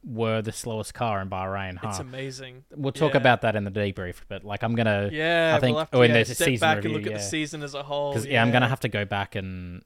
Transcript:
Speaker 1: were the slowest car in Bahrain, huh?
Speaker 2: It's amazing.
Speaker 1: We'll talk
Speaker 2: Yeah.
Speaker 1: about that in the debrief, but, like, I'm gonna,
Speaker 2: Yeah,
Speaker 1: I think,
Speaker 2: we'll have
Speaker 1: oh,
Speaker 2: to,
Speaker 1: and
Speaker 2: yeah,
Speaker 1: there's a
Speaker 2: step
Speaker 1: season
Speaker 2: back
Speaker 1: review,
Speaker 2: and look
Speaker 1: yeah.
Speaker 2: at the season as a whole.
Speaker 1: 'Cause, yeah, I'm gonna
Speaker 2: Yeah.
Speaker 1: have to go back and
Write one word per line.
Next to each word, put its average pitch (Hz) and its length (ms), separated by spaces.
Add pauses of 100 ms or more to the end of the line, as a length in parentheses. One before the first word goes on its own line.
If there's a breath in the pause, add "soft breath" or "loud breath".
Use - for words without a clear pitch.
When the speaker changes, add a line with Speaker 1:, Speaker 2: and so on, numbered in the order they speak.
Speaker 1:
were 113 400
the 107 100
slowest 110 420
car 107 260
in 95 80
Bahrain, 95 500
huh? 110 100
Speaker 2:
It's 98 100
amazing. 131 640 (100)
Speaker 1:
We'll 135 180
talk 151 220
Speaker 2:
Yeah. 143 60
Speaker 1:
about 120 220
that 107 140
in 104 80
the 98 80
debrief, 98 560
but, 98 160
like, 101 180
I'm 113 140
gonna, 104 360
Speaker 2:
Yeah, 160 440
Speaker 1:
I - 40
think, 123 140
Speaker 2:
we'll 156 60
have 156 120
Speaker 1:
oh, 131 60
Speaker 2:
to, 123 40
Speaker 1:
and 120 80
Speaker 2:
yeah, - 40
Speaker 1:
there's 113 160
a 117 60
Speaker 2:
step 170 100
Speaker 1:
season 127 220
Speaker 2:
back 156 80
Speaker 1:
review, 101 180
Speaker 2:
and 104 100
look 107 60
Speaker 1:
yeah. 107 60
Speaker 2:
at 104 60
the 101 40
season 156 380
as 139 100
a 139 80
whole. 143 320
Speaker 1:
'Cause, 113 120
yeah, 123 140
I'm 117 120
gonna 123 140
Speaker 2:
Yeah. 113 40
Speaker 1:
have 113 100
to 127 80
go 104 160
back 101 300
and 92 500